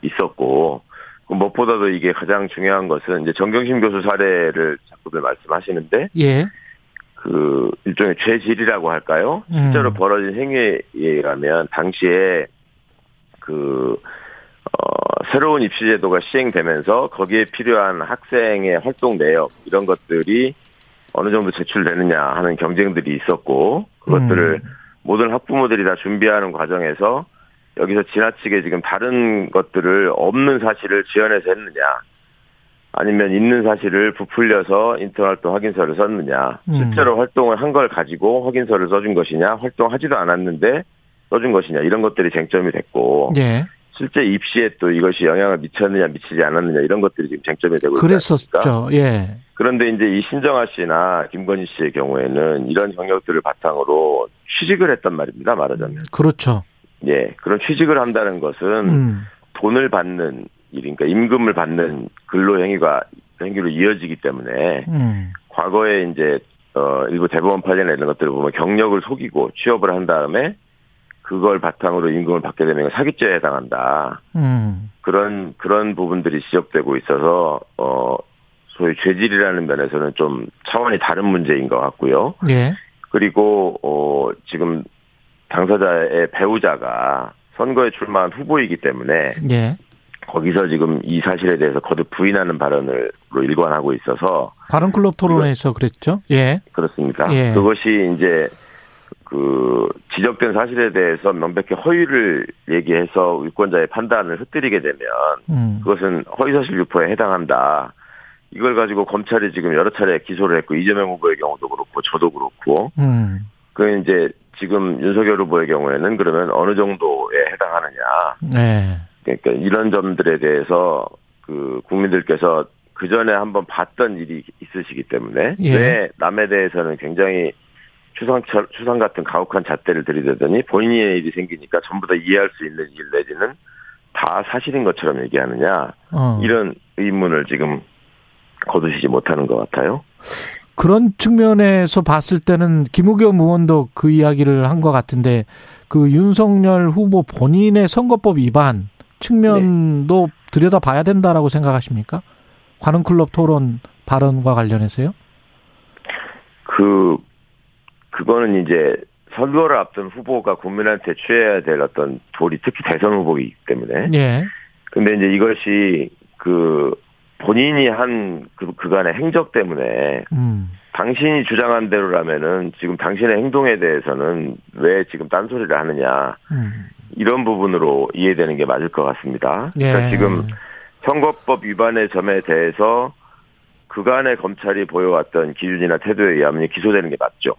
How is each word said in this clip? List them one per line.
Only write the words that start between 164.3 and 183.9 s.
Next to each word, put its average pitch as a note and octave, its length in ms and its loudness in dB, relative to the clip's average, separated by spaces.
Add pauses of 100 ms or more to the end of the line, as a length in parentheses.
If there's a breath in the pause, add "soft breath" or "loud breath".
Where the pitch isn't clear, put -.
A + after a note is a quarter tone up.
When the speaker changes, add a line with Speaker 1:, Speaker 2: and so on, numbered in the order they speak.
Speaker 1:
근데 G#2 260 2
이제 G2 180 2
이것이 G2+ 760 0 (260)
그 D#2+ 580 0 (440)
본인이 C3 500 2
한 A2 640 -4
그, F2+ 200 -10
그간의 F2 400 0
행적 D#3+ 380 -2
때문에 C#2 800 -2
Speaker 2:
음. A2 380 -2 (220)
Speaker 1:
당신이 C3+ 540 0
주장한 A#2 440 0
대로라면은 F2 880 0
지금 F2 180 -6
당신의 G#2 420 0
행동에 B2+ 400 0
대해서는 D2+ 800 -2 (180)
왜 F2+ 360 2
지금 D#2 180 -12
딴소리를 G2+ 480 -2
하느냐. C#2 600 -2 (160)
Speaker 2:
음. A2 360 -6 (280)
Speaker 1:
이런 A#2+ 280 0
부분으로 F2+ 680 0
이해되는 E2+ 420 0
게 D2 80 0
맞을 C#2 240 -2
것 D#2 160 -4
같습니다. C#2 680 -4
그러니까 C3 320 0
Speaker 2:
예. B2 40 -2
Speaker 1:
지금 G2+ 360 0 (580 loud breath)
선거법 C#3+ 600 -2
위반의 G#2+ 460 0
점에 G2 320 0
대해서 G#2 680 0 (760 soft breath)
그간의 B2+ 480 0